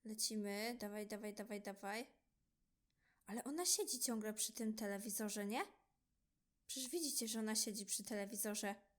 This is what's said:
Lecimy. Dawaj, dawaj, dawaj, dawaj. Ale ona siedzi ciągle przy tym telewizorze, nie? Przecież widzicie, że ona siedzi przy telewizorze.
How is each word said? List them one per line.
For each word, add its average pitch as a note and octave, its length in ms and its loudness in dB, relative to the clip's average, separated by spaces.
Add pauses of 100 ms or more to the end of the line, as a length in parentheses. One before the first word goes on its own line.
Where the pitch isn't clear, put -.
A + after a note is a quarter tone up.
Lecimy. G#3+ 720 0
Dawaj, G#3 280 -4
dawaj, G#3+ 260 -4
dawaj, G#3 280 -6
dawaj. G3+ 460 -4 (1200)
Ale A3 160 -4
ona D#4 220 0
siedzi F4 340 4
ciągle A3 340 2
przy - 200 0
tym A3 200 0
telewizorze, G#3 720 0
nie? A#3 160 2 (1120)
Przecież C4 160 -2
widzicie, D4 380 0
że A3 120 0
ona A3 160 2
siedzi G#3+ 300 2
przy - 180 0
telewizorze. G#3 720 0 (220)